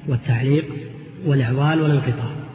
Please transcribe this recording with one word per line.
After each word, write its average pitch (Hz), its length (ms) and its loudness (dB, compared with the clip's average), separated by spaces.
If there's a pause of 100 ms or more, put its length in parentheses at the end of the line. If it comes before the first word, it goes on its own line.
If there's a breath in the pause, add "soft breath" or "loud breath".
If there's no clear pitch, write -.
والتعليق، 131 560 2 (600)
والإعوال، 139 560 2
والانقطاع. 139 560 0 (180)